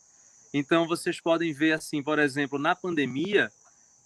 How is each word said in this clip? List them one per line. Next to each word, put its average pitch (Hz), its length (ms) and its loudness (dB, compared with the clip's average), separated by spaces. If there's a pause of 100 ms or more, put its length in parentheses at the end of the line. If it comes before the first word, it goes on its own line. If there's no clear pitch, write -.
(540)
Então, 165 320 2
vocês 165 320 -4
podem 165 340 0
ver, 156 200 2
assim, 156 300 -4
por 151 160 0
exemplo, 143 400 0
na 156 180 0
pandemia, 151 720 0 (560)